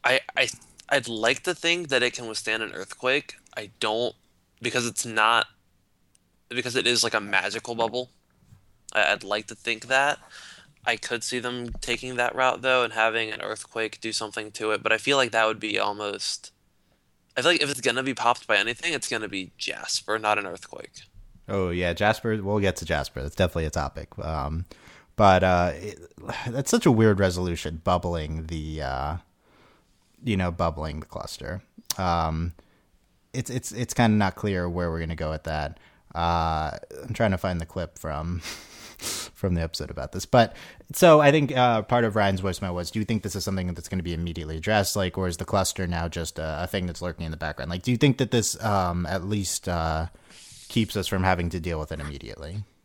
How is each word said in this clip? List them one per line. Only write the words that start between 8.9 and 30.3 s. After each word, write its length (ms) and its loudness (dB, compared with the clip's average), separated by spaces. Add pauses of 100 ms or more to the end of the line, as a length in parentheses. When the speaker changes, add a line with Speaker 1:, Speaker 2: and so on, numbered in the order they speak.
Speaker 1:
I, 200 4
I'd 100 -2
like 240 -4
to 80 -16
think 320 -6
that. 320 2 (680)
I 120 0
could 260 -6
see 160 -4
them 320 -6 (100)
taking 360 -6
that 180 0
route, 280 0
though, 200 4
and 100 -2
having 380 0
an 120 -10
earthquake 580 -6
do 120 -6
something 380 -6
to 220 -2
it, 100 -2
but 80 -2
I 80 4
feel 180 2
like 140 2
that 160 4
would 140 0
be 180 -4
almost, 720 -4 (840)
I 60 -2
feel 100 6
like 100 2
if 80 0
it's 100 -4
gonna 220 0
be 100 -2
popped 360 2
by 80 4
anything, 380 0
it's 140 -6
gonna 200 -4
be 280 -8
Jasper, 640 -4
not 180 2
an 120 -4
earthquake. 540 -14 (460)
Speaker 2:
Oh, 220 0
yeah, 220 0
Jasper. 500 0
We'll 160 0
get 200 2
to 60 -8
Jasper. 380 -2
That's 140 -8
definitely 300 2
a 40 -2
topic. 380 -6 (100)
Um, 460 -4 (500)
but, 300 8
uh, 320 4
it, 220 -12 (280)
<sighs> 220 -8
that's 240 -2
such 140 4
a 40 10
weird 300 6
resolution, 640 0
bubbling 640 0
the, 340 -6
uh, 340 -4 (1080)
you 120 0